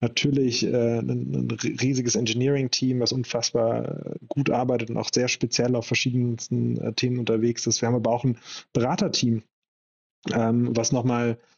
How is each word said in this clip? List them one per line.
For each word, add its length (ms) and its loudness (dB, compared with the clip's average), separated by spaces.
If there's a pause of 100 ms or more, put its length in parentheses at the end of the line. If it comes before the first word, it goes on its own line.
natürlich, 640 2
äh, 360 2
ein, 340 -2
ein 160 -2
riesiges 640 -2
Engineering-Team, 840 0
was 100 2
unfassbar, 960 -2
äh, 80 -8 (140)
gut 200 0
arbeitet 420 0
und 60 -4
auch 160 -4
sehr 140 2
speziell 480 0
auf 140 -2
verschiedensten, 880 0
äh, 160 -4
Themen 260 0
unterwegs 480 0
ist. 160 0
Wir 60 2
haben 80 2
aber 160 2
auch 100 0
ein 160 0 (340)
Beraterteam, 720 0 (920)
ähm, 440 2
was 160 2
nochmal, 440 0 (220)